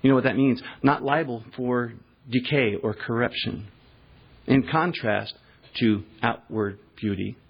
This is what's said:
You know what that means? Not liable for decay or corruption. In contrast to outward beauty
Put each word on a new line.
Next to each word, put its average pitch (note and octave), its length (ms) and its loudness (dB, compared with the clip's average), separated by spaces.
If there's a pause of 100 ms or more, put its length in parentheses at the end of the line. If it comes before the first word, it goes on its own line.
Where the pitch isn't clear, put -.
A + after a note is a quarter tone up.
You C3 80 6
know C3+ 60 8
what B2 100 4
that A2+ 120 2
means? B2+ 240 2 (200)
Not C#3 220 2
liable C3+ 400 -2 (120)
for B2 380 -2 (360)
decay B2 520 0
or G#2+ 120 -2
corruption. A2+ 760 -4 (800)
In C3 240 4
contrast B2 640 0 (460)
to G#2+ 240 2 (180)
outward G#2+ 580 -4 (200)
beauty G2+ 380 -4 (120)